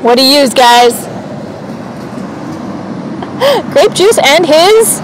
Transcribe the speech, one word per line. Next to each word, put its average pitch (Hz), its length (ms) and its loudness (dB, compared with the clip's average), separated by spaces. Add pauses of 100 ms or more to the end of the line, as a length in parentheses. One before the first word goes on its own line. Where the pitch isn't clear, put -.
What 240 160 2
do 262 60 2
you 269 160 2
use, 269 120 2
guys? 240 420 4
<laughs> - 2750 -8
Grape 349 220 2
juice 403 240 2
and 302 260 2
his 370 600 4